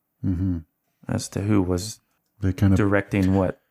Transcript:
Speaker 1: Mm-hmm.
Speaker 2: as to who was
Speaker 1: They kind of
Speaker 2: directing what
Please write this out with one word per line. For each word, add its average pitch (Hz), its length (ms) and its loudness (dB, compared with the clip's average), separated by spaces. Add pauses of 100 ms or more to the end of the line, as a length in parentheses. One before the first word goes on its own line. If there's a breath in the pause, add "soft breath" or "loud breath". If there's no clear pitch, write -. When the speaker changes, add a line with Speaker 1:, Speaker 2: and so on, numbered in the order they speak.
(260)
Speaker 1:
Mm-hmm. 92 320 -2 (500)
Speaker 2:
as - 220 -4
to - 120 -6
who 101 200 2
was 92 380 -4 (420)
Speaker 1:
They 95 100 0
kind 95 220 2
of 95 40 6
Speaker 2:
directing 98 580 2
what 95 360 0